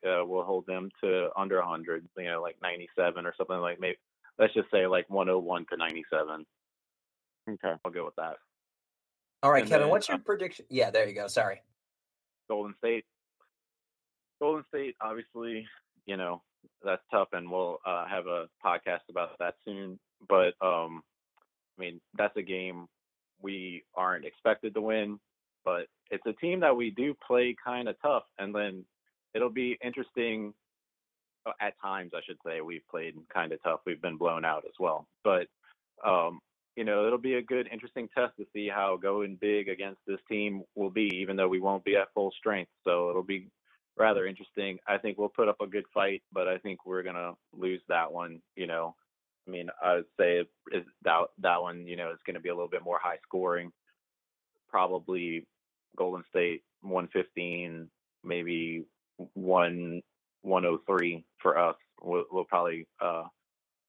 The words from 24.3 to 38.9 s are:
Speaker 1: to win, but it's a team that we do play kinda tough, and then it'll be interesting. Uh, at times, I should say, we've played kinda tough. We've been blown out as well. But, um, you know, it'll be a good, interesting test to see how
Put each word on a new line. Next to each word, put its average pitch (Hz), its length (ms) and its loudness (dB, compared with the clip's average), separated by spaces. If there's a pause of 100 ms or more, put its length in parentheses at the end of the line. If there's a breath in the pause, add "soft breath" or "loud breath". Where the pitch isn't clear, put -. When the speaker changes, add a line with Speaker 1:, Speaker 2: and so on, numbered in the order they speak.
Speaker 1:
to 110 60 -2
win, 104 380 -2 (460)
but 87 220 -2 (240)
it's 101 160 -6
a 107 60 -2
team 175 260 -4
that 147 160 6
we 120 160 0
do 135 240 -2 (100)
play 123 300 2 (100)
kinda 123 360 -4
tough, 143 240 0 (120)
and 98 160 -6
then 98 320 -4 (480)
it'll 117 160 0
be 123 340 -2
interesting. 117 720 -4 (920)
Uh, - 140 -6
at 104 200 -4
times, 95 340 -6
I 82 80 -6
should 87 240 -12
say, 82 160 -6
we've 82 300 -10
played 82 240 -8 (180)
kinda 80 300 -2
tough. 82 220 0
We've 82 160 -6
been 82 160 -4
blown 82 280 0
out 78 200 0
as - 140 -16
well. 78 280 0 (160)
But, 92 240 4 (560 soft breath)
um, 87 380 2 (340)
you 117 80 -4
know, 104 220 2
it'll 120 140 2
be 131 160 0
a 123 60 0
good, 120 260 -2
interesting 117 420 -10
test 123 280 -2
to 101 160 -10
see 104 140 -4
how 98 300 0